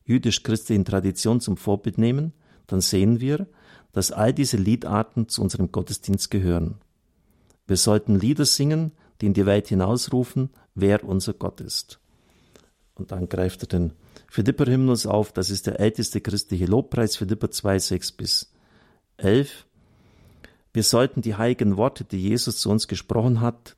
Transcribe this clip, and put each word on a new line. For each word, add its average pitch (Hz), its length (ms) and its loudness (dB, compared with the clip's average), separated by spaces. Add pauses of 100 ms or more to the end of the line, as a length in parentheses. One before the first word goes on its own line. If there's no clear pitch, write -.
jüdisch-christlichen 113 800 0
Tradition, 98 560 0
zum 98 160 -4
Vorbild 101 420 -4
nehmen, 135 340 0 (360)
dann 95 120 -2
sehen 104 400 2
wir, 151 280 -2 (440)
dass - 200 -2
all 110 200 2
diese 131 240 0
Liedarten 110 720 0
zu - 140 -4
unserem 92 300 -2
Gottesdienst - 580 -4
gehören. 87 460 0 (880)
Wir 95 100 0
sollten 107 420 2
Lieder 139 260 2
singen, 156 480 0 (280)
die 107 60 0
in 98 80 2
die 95 120 4
Welt 101 220 2
hinausrufen, 123 840 0 (240)
wer 98 300 2
unser 95 300 -2
Gott - 260 -8
ist. - 400 -10 (920)
Und - 180 -12
dann 90 160 -6
greift 92 340 -4
er - 60 -10
den 87 240 0 (360)
Philipper-Hymnus 127 800 2
auf, 104 260 0
das 92 180 -4
ist 95 160 -4
der - 120 -4
älteste 107 420 0
christliche 92 460 -2
Lobpreis, 117 500 0
Philipper 104 340 -4
zwei, 98 280 0
sechs - 320 -4
bis - 420 -4 (640)
elf. 120 500 0 (1040)
Wir 113 100 0
sollten 127 400 4
die 107 140 -2
heiligen 113 400 2
Worte, 113 280 0
die 98 140 -6
Jesus 107 400 -2
zu 107 120 -2
uns 110 180 0
gesprochen 113 520 0
hat, - 380 -6